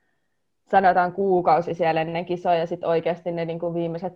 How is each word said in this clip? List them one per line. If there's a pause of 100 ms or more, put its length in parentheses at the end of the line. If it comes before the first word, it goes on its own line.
(720)
sanotaan
kuukausi
siellä
ennen
kisoja,
ja
sit
oikeasti
ne
niinku
viimeiset